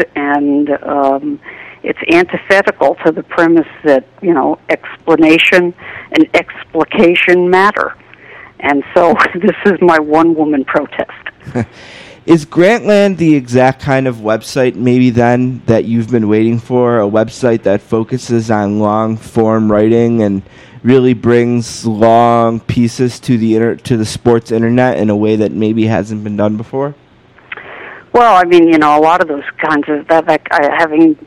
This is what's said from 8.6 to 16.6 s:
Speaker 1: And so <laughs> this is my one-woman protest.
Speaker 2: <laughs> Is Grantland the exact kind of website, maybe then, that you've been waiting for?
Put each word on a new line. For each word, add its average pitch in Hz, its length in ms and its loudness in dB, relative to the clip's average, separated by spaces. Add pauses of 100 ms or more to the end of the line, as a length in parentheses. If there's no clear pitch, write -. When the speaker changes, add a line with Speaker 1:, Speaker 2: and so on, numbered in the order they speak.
Speaker 1:
And 143 220 -2 (120)
so 175 200 4 (120)
<laughs> - 80 -8
this 175 220 0 (100)
is 185 160 0
my 165 160 4
one-woman 151 680 0
protest. - 460 -6 (440)
Speaker 2:
<laughs> 120 140 -4 (580)
Is 160 200 2
Grantland 202 720 2
the 160 160 2
exact 127 480 0
kind 135 260 -2
of 120 80 -6
website, 110 600 -2
maybe 123 340 2
then, 123 560 0
that 113 180 0
you've 113 260 -4
been 113 160 0
waiting 110 320 0
for? 120 420 0